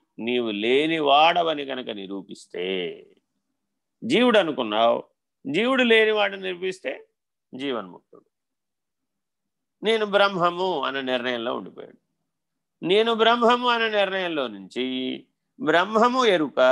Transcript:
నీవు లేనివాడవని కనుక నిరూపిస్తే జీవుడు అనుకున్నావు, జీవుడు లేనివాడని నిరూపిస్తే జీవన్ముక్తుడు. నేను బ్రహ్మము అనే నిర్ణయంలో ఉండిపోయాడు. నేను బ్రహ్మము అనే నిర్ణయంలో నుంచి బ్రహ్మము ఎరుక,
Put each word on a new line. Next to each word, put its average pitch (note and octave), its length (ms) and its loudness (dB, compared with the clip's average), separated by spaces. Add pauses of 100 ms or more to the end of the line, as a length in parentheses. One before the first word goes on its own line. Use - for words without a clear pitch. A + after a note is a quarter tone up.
(200)
నీవు A#2+ 320 -2
లేనివాడవని D3+ 1120 2
కనుక B2+ 240 -8
నిరూపిస్తే G2 760 -10 (1400)
జీవుడు G#3+ 360 4
అనుకున్నావు, A#2 640 0 (440)
జీవుడు A#3+ 360 0
లేనివాడని G#3+ 580 2
నిరూపిస్తే F#3 680 -8 (480)
జీవన్ముక్తుడు. A2 680 -10 (1600)
నేను G#3+ 220 0
బ్రహ్మము F#3 800 0
అనే C3+ 180 -4
నిర్ణయంలో B2+ 540 -2
ఉండిపోయాడు. - 420 -14 (880)
నేను A3 280 2
బ్రహ్మము A#3+ 560 2
అనే A3+ 200 0
నిర్ణయంలో F#3+ 580 -2
నుంచి G#2 400 -8 (720)
బ్రహ్మము G#3+ 680 2
ఎరుక, D#3+ 340 2 (120)